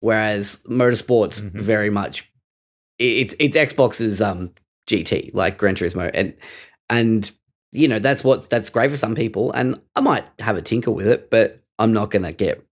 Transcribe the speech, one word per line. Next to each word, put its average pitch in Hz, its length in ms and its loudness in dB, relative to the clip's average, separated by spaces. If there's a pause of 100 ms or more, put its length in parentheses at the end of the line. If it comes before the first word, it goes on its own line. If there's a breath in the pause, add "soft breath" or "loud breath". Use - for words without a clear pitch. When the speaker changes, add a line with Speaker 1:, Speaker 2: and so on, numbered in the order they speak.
Speaker 1:
whereas 107 680 -2
Motorsport's 120 720 0
Speaker 2:
Mm-hmm. 98 180 -10
Speaker 1:
very 107 320 0
much, - 400 -6 (680)
it, 120 340 0
it's, 151 240 0
it's - 0 - (160)
Xbox's, 110 480 0
um, 90 320 -2 (340)
G 98 160 0
T, 71 320 -4
like 87 240 0
Gran 98 160 2
Turismo, 90 380 -4
and, - 220 -2 (560 loud breath)
and, 113 400 2 (420)
you 151 160 2
know, 113 100 0
that's 131 240 0
what, 131 280 2
that's 117 200 0
great 123 200 2
for 147 80 -6
some 113 160 -2
people, 113 380 -2
and 127 280 -2 (160)
I - 40 0
might 156 240 2 (140)
have 107 180 -2
a 85 60 -6
tinker 117 280 -2
with 98 160 -2
it, 120 240 2
but - 300 2 (180)
I'm 113 160 4
not 104 160 -2
gonna 92 220 -2
get 92 400 -4